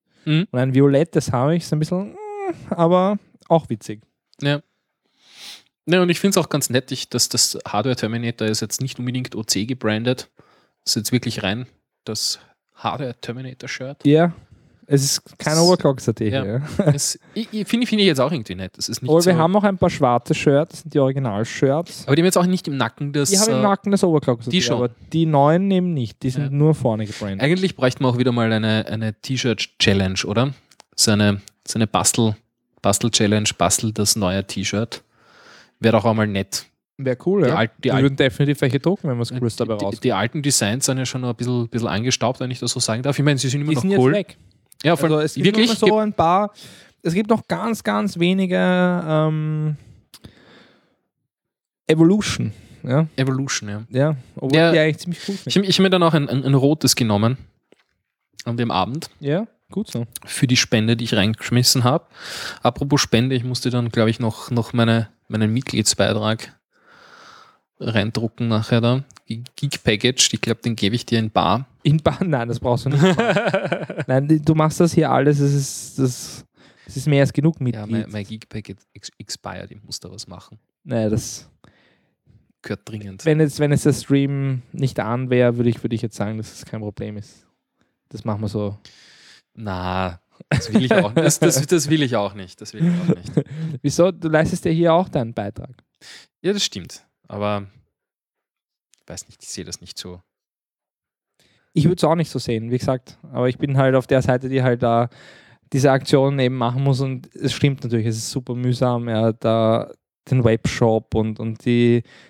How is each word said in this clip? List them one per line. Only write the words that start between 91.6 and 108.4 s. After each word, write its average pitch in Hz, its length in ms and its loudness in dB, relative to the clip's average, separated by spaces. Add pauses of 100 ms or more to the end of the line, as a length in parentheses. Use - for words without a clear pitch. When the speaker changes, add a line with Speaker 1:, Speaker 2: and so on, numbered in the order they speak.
Speaker 1:
das 151 220 0
will 156 120 2
ich 120 140 0
auch 101 180 -2
nicht. 98 280 -18
Das - 120 -18
will 127 140 -4
ich 175 140 0
auch 170 140 0
nicht. - 320 -2 (120)
Speaker 2:
<laughs> 160 240 -8
Wieso? 165 280 4
Du 165 180 -6
leistest 156 360 0
ja 170 60 0
hier 165 220 2
auch 185 160 2
deinen 117 240 -4
Beitrag. - 500 -10 (580)
Speaker 1:
Ja, 180 120 0
das 202 100 -4
stimmt. - 420 -10 (220)
Aber 101 400 -4 (1300)
ich - 100 -20
weiß 87 180 -16
nicht, - 160 -20
ich - 60 -18
sehe - 140 -12
das 85 180 -14
nicht - 180 -16
so. 90 220 -14 (1500)
Speaker 2:
Ich 156 140 4
würd's 180 160 0
auch 160 120 4
nicht 165 160 -2
so 131 80 -6
sehen, 113 320 -4
wie 127 80 2
gesagt. - 400 -6 (120)
Aber 123 160 0
ich 127 120 -4
bin 139 180 -2
halt 135 160 4
auf 131 140 2
der 131 160 4
Seite, 131 260 0
die 131 140 0
halt 123 180 0
da 120 280 2 (640)
diese 139 200 4
Aktionen 135 480 2
eben 127 160 0
machen 123 280 -2
muss. 139 160 2
Und 131 360 -6
es - 180 -4
stimmt 139 300 0
natürlich, 117 240 -2
es 110 100 -2
ist - 140 -8
super 127 240 -6